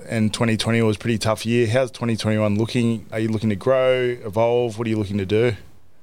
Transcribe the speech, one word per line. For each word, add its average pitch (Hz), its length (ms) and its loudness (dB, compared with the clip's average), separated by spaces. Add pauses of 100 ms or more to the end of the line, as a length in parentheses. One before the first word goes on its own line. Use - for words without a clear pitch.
and 110 260 2
twenty 113 220 0
twenty 113 260 0
was 107 140 2
a - 20 -18
pretty 117 200 -2
tough 110 280 -2
year, 120 200 2
how's 123 240 0
twenty 117 260 -2
twenty-one 107 420 0
looking? 113 520 0
Are 110 80 -6
you 113 100 -2
looking 110 220 -2
to 104 60 0
grow, 127 680 2
evolve? 117 540 0
What 117 80 -2
are 110 40 -2
you 110 80 0
looking 101 200 -2
to 98 80 -2
do? 107 300 2 (460)